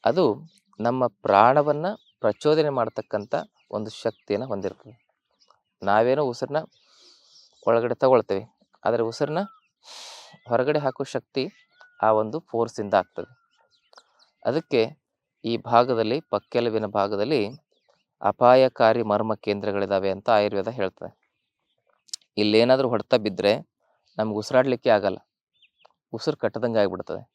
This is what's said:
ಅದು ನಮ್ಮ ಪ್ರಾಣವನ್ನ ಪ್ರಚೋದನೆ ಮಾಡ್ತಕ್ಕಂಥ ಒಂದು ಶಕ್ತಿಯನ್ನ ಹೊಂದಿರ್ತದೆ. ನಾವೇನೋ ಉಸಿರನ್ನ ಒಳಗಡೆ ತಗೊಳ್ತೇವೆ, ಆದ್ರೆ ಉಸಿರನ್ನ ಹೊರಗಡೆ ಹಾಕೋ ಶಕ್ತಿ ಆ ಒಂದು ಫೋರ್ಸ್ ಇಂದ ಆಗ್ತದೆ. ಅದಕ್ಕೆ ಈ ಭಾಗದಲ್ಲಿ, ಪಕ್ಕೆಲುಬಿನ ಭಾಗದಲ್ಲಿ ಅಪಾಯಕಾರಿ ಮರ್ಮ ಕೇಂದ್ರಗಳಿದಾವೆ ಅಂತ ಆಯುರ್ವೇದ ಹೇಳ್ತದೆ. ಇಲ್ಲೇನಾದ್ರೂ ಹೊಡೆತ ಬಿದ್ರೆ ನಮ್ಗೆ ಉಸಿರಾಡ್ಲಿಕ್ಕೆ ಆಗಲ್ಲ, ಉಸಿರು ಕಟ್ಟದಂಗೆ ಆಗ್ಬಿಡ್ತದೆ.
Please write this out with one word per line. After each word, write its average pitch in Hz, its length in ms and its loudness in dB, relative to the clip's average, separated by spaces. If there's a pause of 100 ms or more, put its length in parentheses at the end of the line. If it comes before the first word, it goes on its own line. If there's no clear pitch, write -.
ಅದು 156 200 2 (560)
ನಮ್ಮ 123 260 0
ಪ್ರಾಣವನ್ನ 143 800 2 (340)
ಪ್ರಚೋದನೆ 151 480 0
ಮಾಡ್ತಕ್ಕಂಥ 110 680 -4 (360)
ಒಂದು 107 200 -6
ಶಕ್ತಿಯನ್ನ 110 540 -6
ಹೊಂದಿರ್ತದೆ. 104 640 -10 (760)
ನಾವೇನೋ 120 420 2
ಉಸಿರನ್ನ 135 360 -6 (1040)
ಒಳಗಡೆ 117 280 2
ತಗೊಳ್ತೇವೆ, 113 640 0 (260)
ಆದ್ರೆ 117 180 0
ಉಸಿರನ್ನ 147 400 -4 (1040)
ಹೊರಗಡೆ 131 300 0
ಹಾಕೋ 143 260 -4
ಶಕ್ತಿ 135 440 -6 (540)
ಆ 110 100 4
ಒಂದು 110 280 -2
ಫೋರ್ಸ್ 113 400 -6
ಇಂದ 101 140 -2
ಆಗ್ತದೆ. - 360 -2 (1120)
ಅದಕ್ಕೆ 135 360 0 (640)
ಈ 117 120 -2
ಭಾಗದಲ್ಲಿ, 117 640 0
ಪಕ್ಕೆಲುಬಿನ 110 640 -4
ಭಾಗದಲ್ಲಿ 104 640 -2 (760)
ಅಪಾಯಕಾರಿ 123 800 4
ಮರ್ಮ 107 320 -2
ಕೇಂದ್ರಗಳಿದಾವೆ 98 760 -2
ಅಂತ 95 200 -4
ಆಯುರ್ವೇದ 104 380 0
ಹೇಳ್ತದೆ. 113 420 -8 (1300)
ಇಲ್ಲೇನಾದ್ರೂ 117 520 4
ಹೊಡೆತ 113 260 0
ಬಿದ್ರೆ 101 380 0 (680)
ನಮ್ಗೆ 107 180 -4
ಉಸಿರಾಡ್ಲಿಕ್ಕೆ 127 540 0
ಆಗಲ್ಲ, 101 280 0 (960)
ಉಸಿರು 143 240 -6
ಕಟ್ಟದಂಗೆ 113 420 -2
ಆಗ್ಬಿಡ್ತದೆ. 92 440 -4 (120)